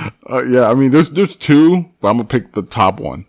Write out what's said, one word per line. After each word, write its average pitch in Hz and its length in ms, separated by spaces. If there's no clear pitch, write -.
uh, 127 140
yeah, 123 260
I 117 40
mean, 135 180
there's, 156 200
there's 175 240
two, 165 500
but 101 80
I'm 110 80
gonna 117 100
pick - 260
the 104 100
top 98 360
one. 71 300